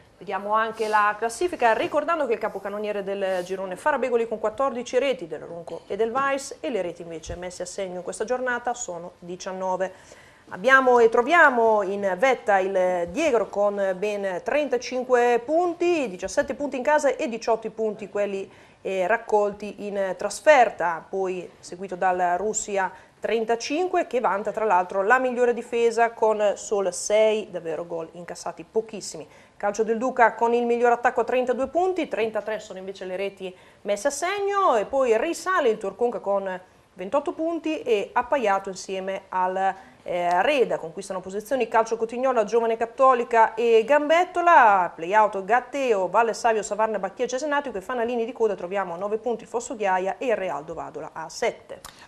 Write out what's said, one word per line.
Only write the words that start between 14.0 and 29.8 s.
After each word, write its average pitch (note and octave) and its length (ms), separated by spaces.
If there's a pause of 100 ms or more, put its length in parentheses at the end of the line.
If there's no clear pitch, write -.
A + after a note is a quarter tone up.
trentacinque B3 1000
punti, E4+ 640
diciassette F#3+ 460
punti C#4+ 220
in B3 60
casa D4 320
e D#4 140
diciotto A3+ 400
i - 20
punti G#3 380
quelli, G3+ 420 (320)
eh, F#3+ 240
raccolti G#3 800
in G3 320
trasferta, G3 880
poi F#3 400 (120)
seguito F3+ 340
dal F3+ 440
Russia G3 520 (300)
trentacinque, A#3 880
che A#3+ 100
vanta G3+ 320
tra G#3+ 140
l'altro F#3+ 380
la A#3+ 180
migliore B3 340
difesa A#3 560
con G#3+ 460
solo G3 340
sei G#3+ 640
davvero E3 340
gol E3 260
incassati, E3+ 560
pochissimi. G#3 580 (320)
Calcio G#3 240